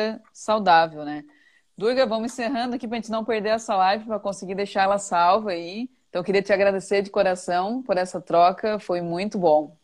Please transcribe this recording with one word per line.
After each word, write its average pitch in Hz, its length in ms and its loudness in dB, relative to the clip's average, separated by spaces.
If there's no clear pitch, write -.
saudável, 165 720 2
né? 147 220 -8
Durga, 254 300 0
vamos 220 260 -4
encerrando 240 440 -6
aqui 240 120 -10
pra 233 100 -6
gente 220 120 -10
não 220 160 -4
perder 220 240 -2
essa 220 260 -2
live, 196 300 2
pra 220 140 -4
conseguir 196 340 -8
deixar 202 300 -2
ela 202 160 2
salva 190 520 2
aí. 175 380 -8
Então, 175 120 -6
eu 180 40 -2
queria 196 200 2
te 208 100 2
agradecer 196 480 2
de 196 80 -4
coração 190 720 0
por 202 160 -2
essa 185 240 -4
troca, 185 560 2
foi 180 240 -4
muito 180 380 -4
bom, 151 440 2